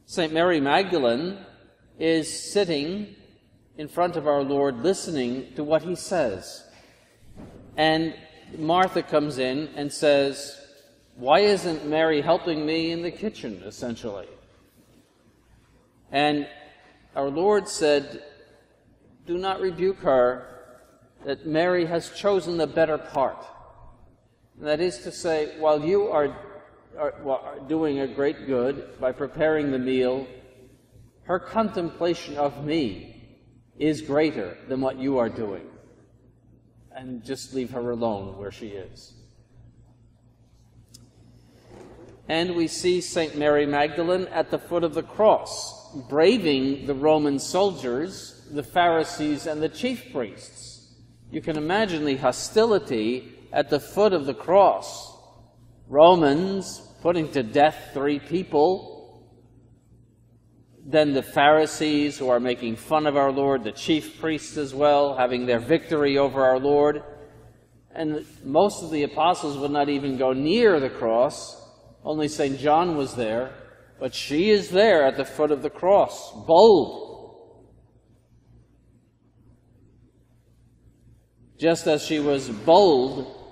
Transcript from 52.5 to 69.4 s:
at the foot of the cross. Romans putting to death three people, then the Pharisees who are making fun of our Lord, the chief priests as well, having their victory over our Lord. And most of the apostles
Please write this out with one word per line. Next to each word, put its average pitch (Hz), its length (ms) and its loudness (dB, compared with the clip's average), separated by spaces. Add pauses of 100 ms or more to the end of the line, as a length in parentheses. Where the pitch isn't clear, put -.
at 147 160 0
the 147 100 2
foot 196 340 2
of 151 120 0
the 135 80 -4
cross. 160 840 2 (720)
Romans 170 960 6 (200)
putting 165 300 0
to 139 120 0
death 143 500 2
three 143 260 -2
people, 175 1040 -2 (1600)
then 147 280 2
the 131 100 0
Pharisees 151 920 2
who 131 120 -2
are 120 120 2
making 120 340 -4
fun 151 320 -2
of 143 80 0
our 139 160 2
Lord, 139 320 0
the 107 80 -6
chief - 480 -4
priests 156 380 -6
as 139 160 -6
well, 143 420 4
having 127 300 0
their 120 140 2
victory 147 580 0
over 135 260 2
our 131 160 4
Lord. 147 440 2 (880)
And 151 320 -6 (180)
most 175 400 2
of 160 80 -12
the 147 120 -2
apostles 151 540 0